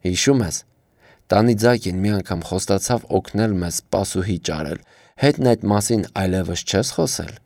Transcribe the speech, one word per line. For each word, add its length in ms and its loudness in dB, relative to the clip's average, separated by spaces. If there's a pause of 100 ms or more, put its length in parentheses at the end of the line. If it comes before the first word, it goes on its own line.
«Հիշում 400 2
ես, 120 -6 (720)
տանի 260 4
ձագին 480 2
մի 80 2
անգամ 320 -4
խոստացավ 640 -2
օգնել 480 0
մեզ 240 -4
սպասուհի 600 -2
ճարել, 400 -6 (380)
հետն 320 2
այդ 140 2
մասին 480 2
այլևս 500 -2
չես 300 0
խոսել»։ 400 -4 (140)